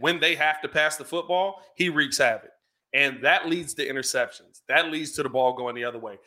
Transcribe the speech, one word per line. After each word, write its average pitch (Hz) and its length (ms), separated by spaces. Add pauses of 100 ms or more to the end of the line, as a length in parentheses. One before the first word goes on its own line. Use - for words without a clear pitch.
when 160 200
they 160 160
have 151 260
to 151 60
pass 151 280
the 139 80
football, 180 560 (140)
he 180 160
wreaks 147 260
havoc. 117 320 (460)
And 135 300
that 170 240
leads 165 260
to - 140
interceptions. - 800
That 160 240
leads 156 200
to 147 120
the 131 40
ball 127 260
going 123 200
the 120 80
other 120 160
way. 107 180 (100)